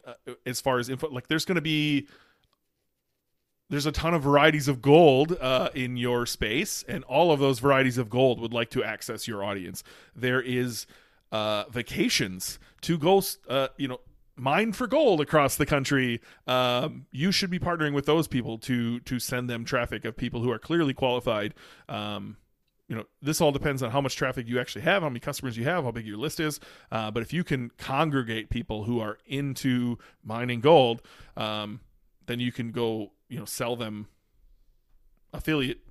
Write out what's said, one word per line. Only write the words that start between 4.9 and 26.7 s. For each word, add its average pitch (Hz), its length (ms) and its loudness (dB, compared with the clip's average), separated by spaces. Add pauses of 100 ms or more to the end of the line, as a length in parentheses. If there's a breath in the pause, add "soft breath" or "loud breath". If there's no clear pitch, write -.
uh, 131 340 0
in 127 240 -4
your 120 280 0
space, 120 640 -4
and 107 160 -8
all 160 280 4
of 147 80 4
those 135 200 4
varieties 131 380 4
of 120 120 -2
gold 123 320 4
would 113 120 -6
like 117 180 -2
to 123 120 -2
access 107 440 -8
your 104 160 -6
audience. 95 400 -6 (320 loud breath)
There 127 260 0
is, 123 460 -2 (440 soft breath)
uh, 107 380 -2
vacations 117 920 -4 (220 soft breath)
to 170 160 0
go, 180 220 4
s-, - 180 -4 (100)
uh, 135 200 0 (100)
you 139 100 -4
know, 123 120 -8 (400)
mine 165 320 2
for 247 140 -4
gold 233 340 4
across 143 360 4
the 147 100 0
country. 131 560 0 (240 loud breath)
Um, 127 640 0
you 160 200 0
should 190 180 0
be 175 100 -2
partnering 160 340 -2
with 139 120 0
those 151 220 4
people 113 320 -4
to, 120 420 -2
to 123 180 -6
send 123 300 -4
them 117 160 -6
traffic 120 400 -2
of 113 100 -6
people 120 260 -4
who 120 100 2
are 113 80 -2
clearly 156 340 0
qualified. 120 600 0 (340 loud breath)
Um, 104 480 -8 (500)
you - 80 -8
know, 113 100 -8 (160)
this 151 200 -2
all 151 100 6
depends 139 320 -2
on 113 80 -4
how 139 80 0
much 135 160 -2
traffic 127 320 -4
you 120 140 -2
actually 123 220 -8
have, 185 180 2
how 156 80 -2
many 117 100 -8
customers 127 380 -8
you 117 80 -4
have, 165 180 -2
how 123 80 -4
big 113 140 -8
your 104 120 -10
list 143 220 -6
is. 151 200 -4 (300 loud breath)